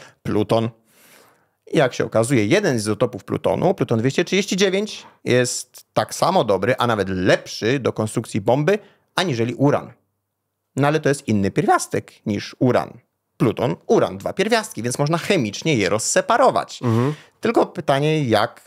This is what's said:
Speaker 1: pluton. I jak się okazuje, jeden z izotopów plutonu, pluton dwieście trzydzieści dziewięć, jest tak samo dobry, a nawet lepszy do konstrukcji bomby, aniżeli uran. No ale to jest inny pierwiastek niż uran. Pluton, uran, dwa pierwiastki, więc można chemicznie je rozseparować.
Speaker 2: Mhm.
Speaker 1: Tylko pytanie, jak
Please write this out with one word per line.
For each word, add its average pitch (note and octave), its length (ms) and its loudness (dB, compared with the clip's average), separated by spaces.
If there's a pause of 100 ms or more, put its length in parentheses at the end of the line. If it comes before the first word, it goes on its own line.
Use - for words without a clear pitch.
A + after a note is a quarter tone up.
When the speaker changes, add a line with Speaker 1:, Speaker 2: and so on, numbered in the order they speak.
(240)
Speaker 1:
pluton. A2 460 0 (1040)
I - 40 2
jak C3+ 160 2
się G#2 120 -2
okazuje, A2+ 400 2
jeden D#3 340 2
z - 20 -4
izotopów G2+ 420 -2
plutonu, G#2+ 500 0
pluton A#2+ 260 -2
dwieście C3+ 260 0
trzydzieści - 320 -2
dziewięć, G3 480 -2 (180)
jest - 680 -2
tak A2 220 -2
samo E3 280 2
dobry, G#2 340 0
a A#2+ 100 0
nawet G#2 220 0
lepszy A2 720 0
do A2 140 -2
konstrukcji A2 480 -4
bomby, C#3+ 380 2 (360)
aniżeli B2+ 400 -2
uran. B2 360 0 (840)
No C#3 120 2
ale D3+ 120 2
to D3 100 0
jest C#3 180 -4
inny G2 240 0
pierwiastek - 600 -2 (140)
niż - 340 -6
uran. A#2+ 380 0 (400)
Pluton, A#2 380 0 (120)
uran, F#2+ 300 2
dwa F2 160 -6
pierwiastki, G#3+ 500 -2
więc A#2+ 160 -4
można D3+ 180 0
chemicznie D3+ 580 0
je G2 140 2
rozseparować. F3+ 960 0
Speaker 2:
Mhm. B2 300 0 (280)
Speaker 1:
Tylko A#3 240 2
pytanie, D3+ 580 0
jak G#2+ 440 0